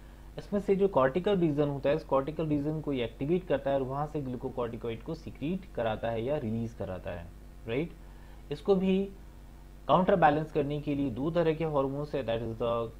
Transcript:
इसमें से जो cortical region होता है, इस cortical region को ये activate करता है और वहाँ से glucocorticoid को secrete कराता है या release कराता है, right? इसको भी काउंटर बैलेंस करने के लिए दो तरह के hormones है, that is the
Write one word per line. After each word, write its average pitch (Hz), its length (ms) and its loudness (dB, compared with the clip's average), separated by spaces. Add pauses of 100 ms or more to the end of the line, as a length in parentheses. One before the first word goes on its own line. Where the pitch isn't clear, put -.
(380)
इसमें 202 220 -2
से 196 160 4
जो 196 120 6
cortical 185 500 4
region 147 300 4
होता 139 220 0
है, 151 60 4
इस 160 80 -4
cortical 147 420 0
region 151 340 0
को 147 120 -2
ये 123 120 0
activate 160 400 0
करता 139 260 0
है 139 60 4
और 135 60 2
वहाँ 139 240 -2
से 147 140 -4
glucocorticoid 120 800 -4
को 160 120 -6
secrete 160 500 -6 (100)
कराता 110 360 -2
है 113 140 -2
या 143 120 0
release 113 380 -2
कराता 92 360 -6
है, 87 160 -8 (420)
right? 143 240 -2 (600)
इसको 190 220 4
भी 190 300 4 (840)
काउंटर 185 280 6
बैलेंस 156 360 4
करने 147 280 0
के 143 140 -2
लिए 139 160 0
दो 131 200 -2
तरह 165 240 4
के 160 100 -2
hormones 147 500 0
है, 135 120 -2
that 113 160 0
is 113 200 -4
the 117 260 0 (120)